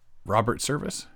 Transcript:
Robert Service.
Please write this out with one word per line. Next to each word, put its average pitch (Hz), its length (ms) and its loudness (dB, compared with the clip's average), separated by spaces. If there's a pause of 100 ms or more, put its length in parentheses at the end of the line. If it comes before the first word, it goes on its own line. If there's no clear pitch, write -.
(240)
Robert 107 360 2
Service. - 560 -4